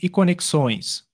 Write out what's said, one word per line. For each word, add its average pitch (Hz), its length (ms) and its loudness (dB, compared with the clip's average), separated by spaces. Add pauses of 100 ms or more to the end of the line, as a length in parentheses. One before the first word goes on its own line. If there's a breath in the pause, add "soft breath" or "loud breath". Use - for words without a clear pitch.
e 180 60 -2
conexões. 160 1040 0